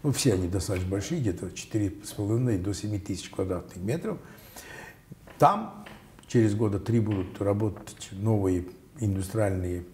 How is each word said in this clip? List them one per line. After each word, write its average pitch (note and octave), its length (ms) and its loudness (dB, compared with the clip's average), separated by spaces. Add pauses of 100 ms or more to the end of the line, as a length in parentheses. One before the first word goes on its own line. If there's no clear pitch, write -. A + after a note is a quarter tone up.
Ну, C#3+ 80 4
все A#2 220 4
они F#2 140 2
достаточно F#2 400 0
большие, G2+ 320 -2
где-то F#2 320 -2
четыре G#2 400 -2 (120)
с - 80 -12
половиной A2 460 2
до F#2+ 160 -2
семи G#2 260 -4
тысяч - 280 -6
квадратных F#2 500 -4
метров. D#3 400 -2 (1200)
Там G3+ 460 4 (440)
через A2 260 6
года G#2 240 2
три A2+ 220 2
будут G2+ 420 -2
работать G2+ 720 -2
новые F#2+ 540 2 (340)
индустриальные F#2+ 800 0 (120)